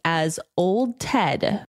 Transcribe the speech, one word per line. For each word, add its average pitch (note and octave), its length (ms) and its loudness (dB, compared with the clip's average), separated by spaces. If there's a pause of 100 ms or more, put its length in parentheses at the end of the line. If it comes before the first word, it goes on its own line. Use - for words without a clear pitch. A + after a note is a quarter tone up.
as D#3+ 340 0 (160)
Old A3 460 0
Ted G#3 720 0